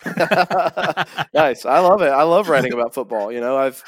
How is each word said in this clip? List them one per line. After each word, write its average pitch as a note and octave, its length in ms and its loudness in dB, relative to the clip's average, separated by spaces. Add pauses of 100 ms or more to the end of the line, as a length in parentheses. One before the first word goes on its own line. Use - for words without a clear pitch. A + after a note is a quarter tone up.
<laughs> - 120 -10 (1160)
Nice. D3 320 0
I D3+ 140 2
love F#3 220 4
it. D3 80 2
I C#3 140 2
love F3 260 2
writing B2+ 240 0
about A#2+ 200 -4
football. A2 380 -6
You A#2+ 100 -8
know, C3 160 -2
I've, C3+ 300 -4